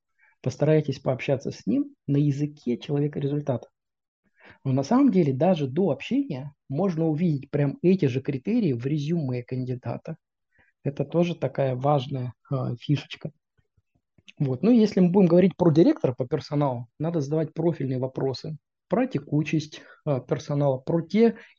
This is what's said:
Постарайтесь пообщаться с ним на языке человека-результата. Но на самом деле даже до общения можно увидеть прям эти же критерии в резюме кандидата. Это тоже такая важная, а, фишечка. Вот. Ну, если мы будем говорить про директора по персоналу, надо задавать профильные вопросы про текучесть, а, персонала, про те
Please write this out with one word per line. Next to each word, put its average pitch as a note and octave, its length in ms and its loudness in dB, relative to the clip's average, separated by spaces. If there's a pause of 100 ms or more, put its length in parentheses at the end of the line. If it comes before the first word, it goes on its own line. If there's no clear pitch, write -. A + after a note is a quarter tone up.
(420)
Постарайтесь D3 580 0
пообщаться C3 520 -2
с - 140 -16
ним C#4 300 -2 (120)
на C#3+ 100 2
языке C#3+ 600 -2
человека-результата. C#3+ 920 -4 (960)
Но C3+ 80 -2
на C3+ 120 2
самом B3+ 280 4
деле E3+ 220 4
даже D#3 340 2
до D#3+ 240 0
общения D3+ 640 -4 (160)
можно E3 380 -2
увидеть D#3 420 0
прям C#3+ 320 0
эти F3+ 240 4
же C3 160 0
критерии E3+ 520 0
в A#2 120 -4
резюме C#3+ 580 -2
кандидата. B2+ 760 -8 (640)
Это C#3 220 -4
тоже E3+ 300 0
такая C3+ 400 -2
важная, C3 580 -2 (160)
а, B2+ 260 -4
фишечка. - 560 -4 (1080)
Вот. C3 240 -2
Ну, G#3+ 80 4
если G#3+ 280 4
мы F3+ 100 6
будем F#3 180 6
говорить F3+ 300 4
про E3+ 140 4
директора D#3+ 420 4
по A#2+ 140 -6
персоналу, C#3 600 -4 (120)
надо E3 220 -2
задавать D#3 320 -4
профильные C#3+ 460 -2
вопросы C3 580 -4 (300)
про A#3 180 -4
текучесть, D3 760 -4 (240)
а, C3+ 160 -2
персонала, C#3+ 560 -2
про E3 240 -2
те A3+ 340 2 (240)